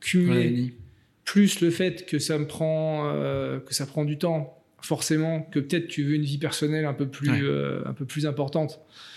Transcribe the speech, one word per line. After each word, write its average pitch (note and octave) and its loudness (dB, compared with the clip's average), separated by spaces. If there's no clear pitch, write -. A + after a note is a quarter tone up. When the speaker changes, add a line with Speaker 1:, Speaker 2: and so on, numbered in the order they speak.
Speaker 1:
cumulés, F3+ 4
Speaker 2:
Réunis. B2 2
Speaker 1:
plus G3+ 6
le E3+ 6
fait F3 -2
que D3+ -2
ça D3+ 0
me D3 -2
prend, D#3 0
euh, C#3 -2
que - -8
ça - -2
prend D3+ -2
du D3 -2
temps, D#3+ -2
forcément, D#3 0
que - -4
peut-être E3 0
tu - -4
veux D3 2
une D3+ 2
vie C#3+ -2
personnelle D3+ -2
un C#3 -2
peu C#3 -2
plus, C#3+ -4
Speaker 2:
Ouais. C#3+ 2
Speaker 1:
euh, C#3 0
un C3+ -6
peu C3 -6
plus D3+ -4
importante, C#3+ -2